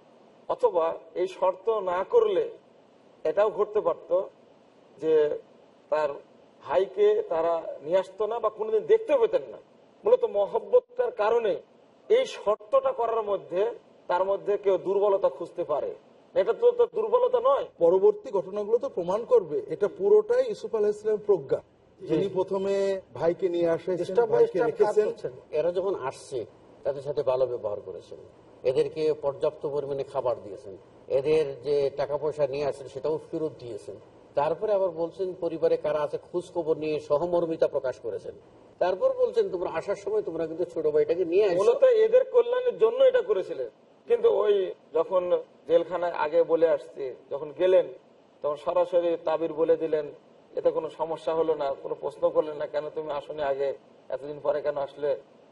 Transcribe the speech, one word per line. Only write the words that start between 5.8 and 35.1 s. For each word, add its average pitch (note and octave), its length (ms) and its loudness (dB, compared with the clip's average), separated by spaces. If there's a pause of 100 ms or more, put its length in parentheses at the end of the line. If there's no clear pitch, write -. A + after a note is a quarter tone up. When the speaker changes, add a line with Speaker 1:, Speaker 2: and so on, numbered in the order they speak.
Speaker 1:
তার D3+ 200 0 (520)
ভাইকে G3 680 2
তারা E3 540 -2
নিয়ে E3 140 2
আসতো F#3+ 300 -2
না A#3 120 -4
বা G#3+ 100 0
কোনোদিন G#3+ 360 -2
দেখতেও A3+ 320 4
পেতেন F#3 240 2 (100)
না। F#2 60 -16 (460)
মূলত A#3+ 200 4
মহব্বতটার G#3 880 0
কারণে G#3+ 500 0 (480)
এই B3 160 4
শর্তটা B3 640 0
করার A3+ 320 -2
মধ্যে F#3+ 480 -2 (360)
তার F3+ 180 0
মধ্যে G3 320 0
কেউ F#3+ 200 2
দুর্বলতা F#3+ 520 2
খুঁজতে F3 340 -8
পারে, C3 320 -4 (380)
এটা G3 200 2
তো A#3 180 4
তার A#3 220 2
দুর্বলতা A3+ 500 0
নয়। B3 220 2 (120)
Speaker 2:
পরবর্তী F#3+ 540 4
ঘটনাগুলো G3 460 -2
তো C4 120 -4
প্রমাণ F#3+ 360 -4
করবে E3+ 440 2
এটা D#3+ 180 -2 (100)
পুরোটাই G#3+ 500 4
ইউসুফ A3 280 -6
আলাইহিস G#3 260 0
সালামের G#3+ 240 -2
প্রজ্ঞা। D#3+ 360 0 (400)
Speaker 1:
জি। B2+ 60 -16
Speaker 2:
তিনি F#3 220 0
প্রথমে G3 720 -2 (120)
ভাইকে E3+ 360 -2
নিয়ে E3+ 200 0
আসেন, E3 260 -2
Speaker 3:
Step F3 200 -6
by A#3 100 4
Speaker 2:
ভাইকে - 340 2
Speaker 3:
step A#4+ 120 2
কাজ - 80 0
Speaker 2:
রেখেছেন। G#3+ 300 2
Speaker 3:
করছেন। D3+ 220 -8 (200)
Speaker 4:
এরা D#3 200 0
যখন F#3 240 -2
আসছে, B2+ 500 -8 (380)
তাদের C#3 180 -4
সাথে C#3+ 220 -4
ভালো B2+ 220 2
ব্যবহার G#2+ 360 -4
করেছেন, F2 360 -14 (460)
এদেরকে D3+ 580 0
পর্যাপ্ত C#3+ 460 -4
পরিমাণে C#3 360 -4
খাবার B2 400 -4
দিয়েছেন, G2 340 -16 (300)
এদের C#3 560 0
যে C#3+ 340 0
টাকা C#3+ 200 -2
পয়সা C#3+ 300 -2
নিয়ে C#3+ 180 -4
আসেন C3 220 -6
সেটাও C#3+ 320 -4 (120)
ফেরত D#3 280 -4
দিয়েছেন। G#2+ 360 -12 (400)
তারপরে E3 380 0
আবার F#3+ 160 2
বলছেন E3+ 440 -4